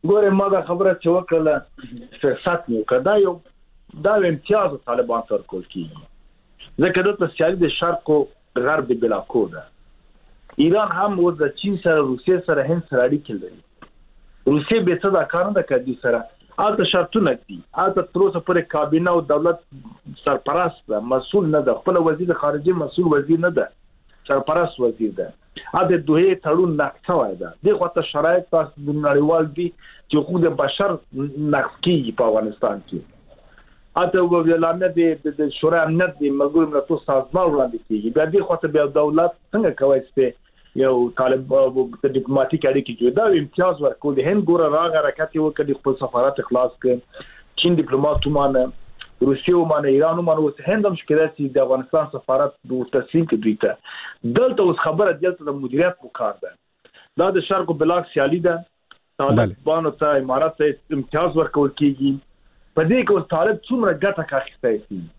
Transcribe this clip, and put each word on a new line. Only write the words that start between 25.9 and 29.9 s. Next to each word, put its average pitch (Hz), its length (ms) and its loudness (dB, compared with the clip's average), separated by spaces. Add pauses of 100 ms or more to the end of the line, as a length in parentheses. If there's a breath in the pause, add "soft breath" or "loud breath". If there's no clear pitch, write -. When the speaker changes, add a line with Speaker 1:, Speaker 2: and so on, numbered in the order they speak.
Speaker 1:
د 156 80 -2
دوحې 175 400 2
تړون 165 380 0
نقض - 240 -6
شوی 127 280 -2
ده. 87 200 -12 (100)
دې 208 140 4
خوا 175 100 0
ته 165 140 -2
شرایط 175 480 0
تاسو 156 280 0
د 147 280 -4
نړیوال 151 380 4 (120)
دي 175 160 -4 (400 loud breath)